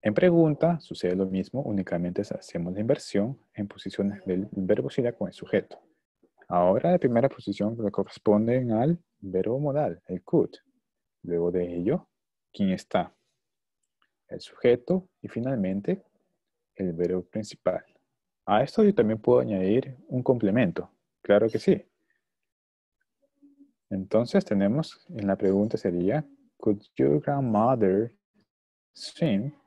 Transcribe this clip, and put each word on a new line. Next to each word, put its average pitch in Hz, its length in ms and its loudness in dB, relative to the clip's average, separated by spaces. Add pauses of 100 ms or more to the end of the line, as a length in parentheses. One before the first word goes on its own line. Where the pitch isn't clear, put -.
En 208 120 0
pregunta 170 640 4
sucede - 360 -4
lo 95 100 0
mismo, 95 360 -4
únicamente 92 600 -4
hacemos 87 520 -8
la 98 60 -6
inversión 117 600 -2 (140)
en 104 140 -8
posiciones 101 580 -6
del 92 260 -2
verbo 101 340 0
auxiliar 120 320 -4
con 98 100 -6
el - 60 -12
sujeto. - 460 -4 (680)
Ahora 90 440 2
la 180 80 4
primera 123 300 2
posición 104 540 -4
le 101 80 0
corresponden 113 800 0
al 135 260 2 (220)
verbo 98 400 -2
modal, 139 480 -4
el 90 160 -8
could. - 320 0 (680)
Luego 87 280 -2
de 87 240 -4
ello, 110 320 -2 (440)
¿quién 98 180 -2
está? 90 440 -4 (1120)
El - 140 -14
sujeto 127 680 0 (120)
y 95 60 -14
finalmente 113 760 -4 (720)
el 90 180 -4
verbo 87 300 -2
principal. - 600 -6 (640)
A 107 180 2
esto 220 200 0
yo 202 120 4
también 110 260 0
puedo 123 200 4
añadir 110 560 0 (100)
un 127 160 -4
complemento. 110 640 0 (320)
Claro 107 280 4
que - 100 -2
sí. - 260 2 (2000)
Entonces 107 560 0
tenemos, 104 640 -2
en 113 180 -6
la 98 80 2
pregunta 101 420 0
sería, 98 480 -2 (320)
"Could 104 240 -2 (140)
your 143 240 2
grandmother 117 960 2 (800)
swim?" 139 600 -2 (140)